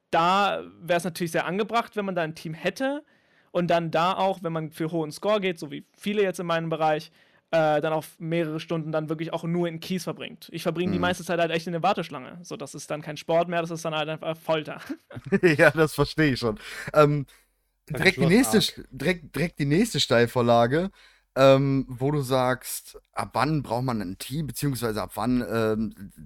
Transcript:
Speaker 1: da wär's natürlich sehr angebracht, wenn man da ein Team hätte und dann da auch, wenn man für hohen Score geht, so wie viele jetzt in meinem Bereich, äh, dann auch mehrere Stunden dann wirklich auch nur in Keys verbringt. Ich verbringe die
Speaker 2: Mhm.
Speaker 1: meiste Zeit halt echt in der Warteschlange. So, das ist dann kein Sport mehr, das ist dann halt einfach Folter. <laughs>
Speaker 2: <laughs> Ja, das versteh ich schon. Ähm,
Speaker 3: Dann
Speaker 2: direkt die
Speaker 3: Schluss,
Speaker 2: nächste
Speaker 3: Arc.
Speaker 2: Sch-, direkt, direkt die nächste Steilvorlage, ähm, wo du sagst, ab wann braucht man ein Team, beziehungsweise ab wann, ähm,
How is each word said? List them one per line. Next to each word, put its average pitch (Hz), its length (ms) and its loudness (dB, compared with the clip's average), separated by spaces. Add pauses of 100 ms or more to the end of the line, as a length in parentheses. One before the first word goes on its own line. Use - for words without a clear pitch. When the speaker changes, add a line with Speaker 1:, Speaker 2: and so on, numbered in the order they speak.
(120)
Speaker 1:
da 175 500 2 (180)
wär's 170 220 0
natürlich 170 300 -6
sehr 156 140 -2
angebracht, 214 500 -2
wenn 202 80 -4
man 190 100 -4
da 170 80 -2
ein 156 140 -6
Team 160 180 -12
hätte 262 480 -4 (480)
und 175 160 -2
dann 170 240 0
da 170 220 2
auch, 190 320 -2
wenn 165 80 -6
man 160 180 -6
für 160 220 -6
hohen 156 180 -4
Score 208 300 0
geht, 185 180 -4
so 143 140 -12
wie 143 120 -12 (140)
viele 208 240 -2
jetzt 185 160 0
in 175 80 -6
meinem 165 240 -2
Bereich, 156 400 0 (400)
äh, 151 300 4
dann 160 120 0
auch 156 120 -2 (140)
mehrere 160 420 -2
Stunden 160 320 -4
dann 156 160 -2
wirklich 160 240 -6
auch 165 120 -6
nur 170 240 0
in 165 120 -10
Keys 180 240 -6
verbringt. - 480 -10
Ich 165 100 -8
verbringe 175 300 -2
die 180 60 0
Speaker 2:
Mhm. 170 40 -2
Speaker 1:
meiste 180 220 -2
Zeit 170 160 0
halt 165 100 2
echt 165 160 -2
in 175 60 -6
der 165 100 -4
Warteschlange. 165 600 -2
So, 156 140 -12
das - 200 -12
ist - 140 -10
dann 151 120 -6
kein 151 140 -10
Sport 170 320 2
mehr, 170 120 0
das 165 120 -2
ist 165 120 -6
dann 160 100 -4
halt 151 140 -2
einfach 160 280 -6
Folter. 156 440 -4 (280)
<laughs> - 220 -14
Speaker 2:
<laughs> 180 280 6
Ja, 160 120 10
das 151 240 2
versteh 143 380 2
ich 117 80 -2
schon. 110 180 -2 (340)
Ähm, 147 340 4 (600)
Speaker 3:
Dann 147 120 -6
Speaker 2:
direkt 185 180 4
die 131 60 0
Speaker 3:
Schluss, 139 100 4
Speaker 2:
nächste 240 240 6
Speaker 3:
Arc. 185 80 4
Speaker 2:
Sch-, - 260 -8
direkt, 156 460 -4
direkt 165 240 -4
die 147 60 0
nächste 156 340 2
Steilvorlage, 120 880 4 (460)
ähm, 135 520 6
wo 131 220 -2
du 147 120 0
sagst, 127 760 -2 (140)
ab 107 220 -6
wann 139 280 2
braucht 123 220 -2
man 117 160 0
ein 92 180 -6
Team, 143 300 -6
beziehungsweise 113 520 -2
ab 92 140 -6
wann, 120 340 0
ähm, 110 640 -2 (140)